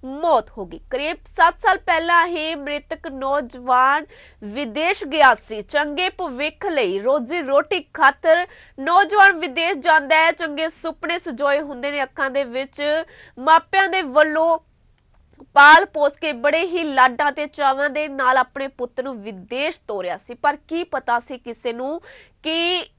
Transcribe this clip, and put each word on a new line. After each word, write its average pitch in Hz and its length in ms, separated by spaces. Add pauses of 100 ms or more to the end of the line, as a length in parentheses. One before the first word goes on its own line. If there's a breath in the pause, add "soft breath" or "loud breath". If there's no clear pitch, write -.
ਮੌਤ 277 540
ਹੋ 190 80
ਗਈ। 165 140 (100)
ਕਰੀਬ 294 260
ਸੱਤ 349 460
ਸਾਲ 392 160
ਪਹਿਲਾਂ 339 480
ਹੀ 320 280
ਮ੍ਰਿਤਕ 294 540
ਨੌਜਵਾਨ 262 1000 (380 soft breath)
ਵਿਦੇਸ਼ 277 600
ਗਿਆ 269 300
ਸੀ 214 280
ਚੰਗੇ 294 460
ਭਵਿੱਖ 302 580
ਲਈ, 214 340
ਰੋਜ਼ੀ 269 400
ਰੋਟੀ 294 440 (100)
ਖਾਤਰ 330 520 (340 soft breath)
ਨੌਜਵਾਨ 381 520
ਵਿਦੇਸ਼ 330 460
ਜਾਂਦਾ 311 380
ਹੈ। 330 160
ਚੰਗੇ 320 360
ਸੁਪਨੇ 330 500
ਸਜੋਏ 285 420
ਹੁੰਦੇ 285 300
ਨੇ 285 120
ਅੱਖਾਂ 269 280
ਦੇ 277 140
ਵਿੱਚ, 285 600 (340 loud breath)
ਮਾਪਿਆਂ 320 500
ਦੇ 370 140
ਵੱਲੋਂ 311 560 (960)
ਪਾਲ 302 300
ਪੋਸ 294 360
ਕੇ 311 120
ਬੜੇ 294 340
ਹੀ 339 180
ਲਾਡਾਂ 269 480
ਤੇ 302 140
ਚਾਵਾਂ 277 440
ਦੇ 302 180
ਨਾਲ 262 280
ਆਪਣੇ 269 320
ਪੁੱਤ 247 320
ਨੂੰ 247 220
ਵਿਦੇਸ਼ 226 680
ਤੋਰਿਆ 185 280
ਸੀ, 240 180
ਪਰ 294 220
ਕੀ 330 280
ਪਤਾ 254 360
ਸੀ 247 180
ਕਿਸੇ 233 340
ਨੂੰ 262 300 (400 loud breath)
ਕਿ 339 440 (120)